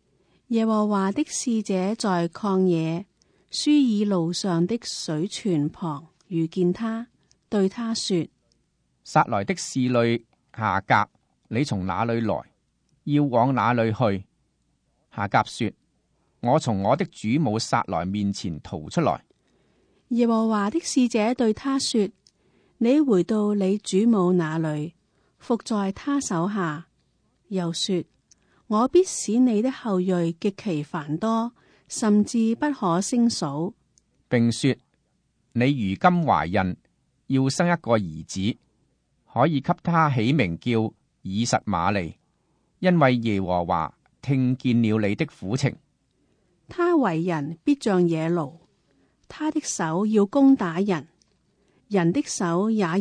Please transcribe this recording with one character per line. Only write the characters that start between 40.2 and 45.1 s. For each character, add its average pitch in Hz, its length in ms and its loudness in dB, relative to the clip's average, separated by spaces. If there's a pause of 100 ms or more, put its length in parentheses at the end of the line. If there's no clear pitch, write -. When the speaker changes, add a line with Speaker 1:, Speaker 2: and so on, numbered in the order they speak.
Speaker 2:
名 92 240 0
叫 113 340 -2 (300)
以 101 240 -4
實 - 200 0
瑪 90 260 0
利， 90 260 -4 (640)
因 180 180 2
為 131 200 4
耶 110 220 0
和 87 240 -2
華 85 300 -2 (300)
聽 131 340 0
見 120 240 2
了 107 160 2
你 104 160 0